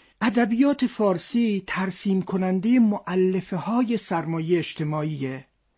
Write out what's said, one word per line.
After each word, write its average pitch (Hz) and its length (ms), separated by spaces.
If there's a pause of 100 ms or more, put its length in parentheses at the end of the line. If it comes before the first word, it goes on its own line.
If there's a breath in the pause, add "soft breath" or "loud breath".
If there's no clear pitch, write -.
(200 loud breath)
ادبیات 240 640
فارسی 202 800
ترسیم 190 560
کننده 185 560
مؤلفه‌های 190 1200
سرمایه 165 640
اجتماعیه. 151 880 (320)